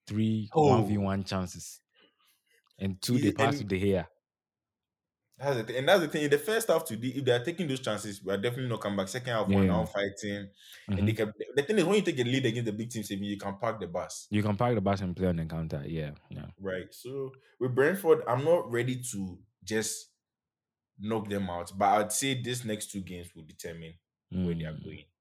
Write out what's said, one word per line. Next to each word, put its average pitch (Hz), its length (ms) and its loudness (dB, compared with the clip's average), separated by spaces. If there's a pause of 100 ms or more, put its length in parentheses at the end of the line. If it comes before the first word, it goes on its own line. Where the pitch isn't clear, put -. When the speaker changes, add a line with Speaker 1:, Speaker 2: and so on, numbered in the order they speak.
Speaker 1:
three 110 480 0
Speaker 2:
Oh. 151 140 6
Speaker 1:
one 120 200 8
v 104 120 2
one 98 240 0
chances, 90 580 -6 (960)
and 95 240 -4
two 123 140 2
Speaker 2:
He, 143 80 4
Speaker 1:
they 101 80 6
passed 139 300 0
Speaker 2:
and 101 80 -6
Speaker 1:
to 95 100 0
De 95 40 2
Gea. 95 240 2 (1300)
Speaker 2:
That's 135 200 0
the 110 60 -2
thing. 117 140 -8
And 139 120 0
that's 190 120 8
the 151 60 0
thing. 151 180 -2
In 143 40 0
the 143 80 6
first 220 300 -2
half, 165 180 2
today, 113 300 -6
if 139 100 -6
they 123 60 6
are 120 120 2
taking 170 240 -4
those 131 120 -2
chances, 104 440 -6
we 92 80 -4
are 101 60 2
definitely 120 320 -2
not 110 120 -2
come 101 140 -2
back. 98 120 0
Second 123 260 -4
half, 107 140 0
we're 98 160 6
Speaker 1:
Yeah. 95 60 6
Speaker 2:
now - 160 2
fighting. 101 680 -6 (360)
And 101 120 0
Speaker 1:
Mm-hmm. 98 80 4
Speaker 2:
they 113 60 4
can, 110 200 -2 (220)
the - 80 2
thing 214 160 0
is, 165 40 6
when 185 120 4
you 208 80 6
take 160 160 -2
a 120 40 0
lead 131 220 2
against 117 200 0
the 104 80 -2
big 113 180 -6
teams, 110 180 -6
you 101 280 -4
can 98 200 -8
park 110 220 -2
the 90 80 -6
bus. 85 420 -6
Speaker 1:
You 104 140 2
can 104 120 2
park 123 200 2
the 104 60 2
bus 98 200 2
and 90 140 -4
play 92 120 0
on 87 100 2
the 82 100 -2
counter. 80 400 -6
Yeah, 78 240 -6 (180)
yeah. - 160 -12 (140)
Speaker 2:
Right. 92 340 -8
So 131 380 -10 (280)
with 123 140 0
Brentford, 156 540 6
I'm 127 160 2
not 165 260 4
ready 123 320 -2 (120)
to 92 260 -6 (240)
just 107 480 -2 (880)
knock 98 280 -2
them 98 220 -2
out, 87 260 -6
but 101 140 2
I'd 104 220 4
say 135 280 -2
these 123 240 -4
next 107 280 -6
two 101 100 -6
games 87 340 -12
will 82 80 -18
determine 82 520 -14 (340)
where 90 240 -2
they 80 120 -4
are 78 80 -8
Speaker 1:
Mm. 73 100 -12
Speaker 2:
going. 76 220 -16 (160)